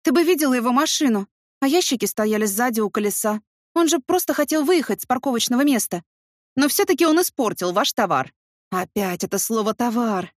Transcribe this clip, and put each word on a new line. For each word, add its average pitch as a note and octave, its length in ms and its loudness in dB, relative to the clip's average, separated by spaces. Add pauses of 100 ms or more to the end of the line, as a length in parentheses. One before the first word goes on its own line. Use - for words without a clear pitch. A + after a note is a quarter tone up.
Ты - 100 0
бы D4+ 120 2
видела D4+ 320 2
его B3 180 0
машину. B3 560 0 (320)
А C#4 80 2
ящики C#4 380 0
стояли G#3+ 400 0
сзади A3 340 -2
у G#3 80 0
колеса. G#3+ 540 -2 (320)
Он E4+ 140 2
же D#4 100 2
просто F4 340 0
хотел D4+ 320 0
выехать E4 380 0
с - 40 -14
парковочного B3 580 0
места. A3 380 0 (540)
Но C#4 100 2
всё-таки F4 380 2
он D#4+ 160 4
испортил G3+ 520 -2
ваш G#3+ 200 0
товар». D#3+ 400 0 (380)
Опять F#3 520 -4
это - 160 -4
слово G#3+ 360 -2
«товар». A3+ 640 -2